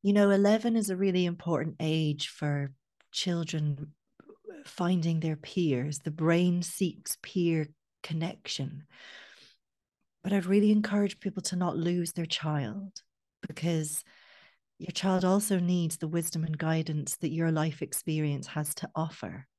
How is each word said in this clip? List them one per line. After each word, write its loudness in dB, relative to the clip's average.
you 2
know, 8
eleven 4
is 0
a -2
really 4
important -2
age 0
for -4
children -2
finding 0
their -2
peers. 0
The -6
brain 2
seeks -6
peer 0
connection. -6
But 0
I've 0
really 6
encouraged 2
people -6
to -4
not 0
lose 0
their -4
child -4
because -2
your -8
child 2
also 2
needs 0
the -6
wisdom -2
and -2
guidance 0
that -2
your 2
life 0
experience -2
has -4
to -8
offer. -6